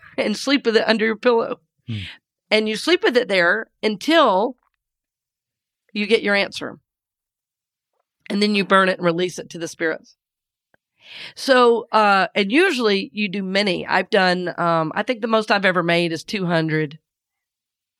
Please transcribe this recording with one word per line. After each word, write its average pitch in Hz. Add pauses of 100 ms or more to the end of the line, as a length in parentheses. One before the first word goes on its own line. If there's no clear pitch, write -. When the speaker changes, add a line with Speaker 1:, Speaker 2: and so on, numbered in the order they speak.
Speaker 1:
<laughs> -
and 208
sleep -
with 220
it -
under 220
your 220
pillow. 233 (280)
Speaker 2:
Hmm. 110 (520)
Speaker 1:
And 214
you 220
sleep 349
with 311
it 226
there 190 (120)
until 226 (1400)
you 208
get 214
your 202
answer. 156 (1500)
And 196
then 208
you 196
burn 190
it -
and 175
release 175
it 160
to 175
the 165
spirits. - (1200)
So, 240
uh, 202
and 196
usually 240
you 208
do 196
many. 185
I've 190
done, 180
um, 165
I 208
think 233
the 233
most 220
I've 196
ever 180
made 170
is 151
two 190
hundred, 156 (1000)